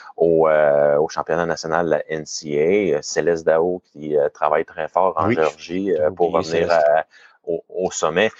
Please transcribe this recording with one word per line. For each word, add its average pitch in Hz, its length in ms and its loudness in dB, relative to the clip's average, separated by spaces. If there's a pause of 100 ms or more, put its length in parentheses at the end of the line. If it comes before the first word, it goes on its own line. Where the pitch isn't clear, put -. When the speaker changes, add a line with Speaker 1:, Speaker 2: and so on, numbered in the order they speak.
(180)
Speaker 1:
au, 82 300 4
euh, 73 500 4
au 76 120 0
championnat 82 380 -4
national 82 400 -2
de 78 40 0
la 76 180 -2
N 78 180 -6
C 73 320 -6
A - 20 2
A, 87 360 2
euh, 73 40 -4
Céleste 82 420 -2
Dao 82 380 0 (100)
qui, 76 240 -6
euh, 73 140 2
travaille 76 360 0
très 78 220 -10
fort 87 300 0
en 80 120 0
Speaker 2:
Oui, 120 40 2
Speaker 1:
Géorgie, 85 600 -2
Speaker 2:
j'avais 76 100 0
Speaker 1:
euh, 78 60 0
pour 87 160 0
Speaker 2:
oublié 80 160 0
Speaker 1:
revenir 82 260 -2
Speaker 2:
Céleste. 78 180 4
Speaker 1:
à, 76 180 2 (420)
au, 82 220 -6
au 90 200 -4
sommet. 87 400 0 (100)